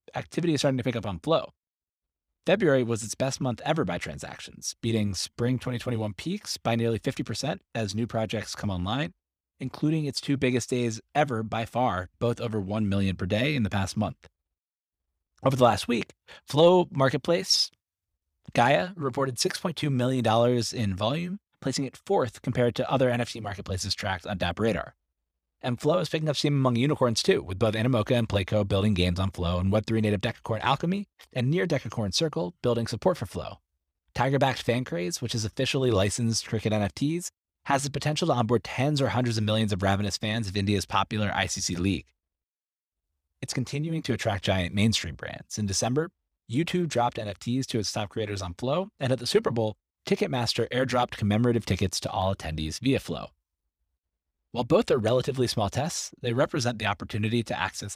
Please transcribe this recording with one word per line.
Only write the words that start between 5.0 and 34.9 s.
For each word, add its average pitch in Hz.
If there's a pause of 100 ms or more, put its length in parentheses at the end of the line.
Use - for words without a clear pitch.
spring 120
twenty 127
twenty-one 110
peaks -
by 117
nearly 117
fifty -
percent 123 (140)
as 107
new 113
projects 110
come 107
online, 110 (460)
including 151
its 131
two 143
biggest 127
days 120 (140)
ever 143
by 110
far, 104
both 117
over 110
one 101
million 98
per 95
day 117
in 139
the 101
past 98
month. 107 (1160)
Over 135
the 123
last 117
week, - (340)
Flow 175
Marketplace, 151 (840)
Gaia, 151
reported 135
six -
point 180
two 151
million 127
dollars 117
in 104
volume, 160 (220)
placing 135
it -
fourth 170
compared 120
to -
other 127
N 120
F 117
T 117
marketplaces 98
tracked 95
on 95
Dapper 87
Radar. 110 (640)
And 123
Flow 160
is 160
picking 156
up -
steam 147
among 131
unicorns 123
too, -
with 92
both 110
Animoca 117
and 117
Playco 101
building 101
games 90
on 95
Flow 87
and 95
Web 104
three 113
native 104
Decacorn 113
Alchemy 175 (240)
and 127
near 185
Decacorn 113
Circle 165
building 117
support 165
for -
Flow. 92 (560)
Tiger-backed 131
Fan 123
Craze, 175